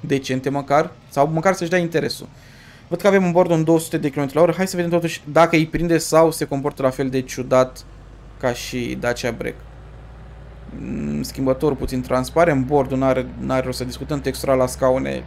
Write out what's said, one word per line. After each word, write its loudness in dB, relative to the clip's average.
decente -2
măcar, 0
sau 2
măcar 2
să-și -4
dea 2
interesul. -2
Văd -4
că 2
avem 6
în 2
bord 4
un 4
două 6
sute -2
de 0
kilometri -2
la 6
oră. 4
Hai 0
să -6
vedem 0
totuși -2
dacă 6
îi 4
prinde 0
sau 4
se -4
comportă -4
la 2
fel -4
de -2
ciudat 0
ca 0
și -6
Dacia -2
Break. -6
Mm, -6
schimbătorul 0
puțin -4
transparent, 2
bordul 0
n-are, 0
n-are -2
rost -6
să -6
discutăm, -8
textura -2
la 4
scaune. 0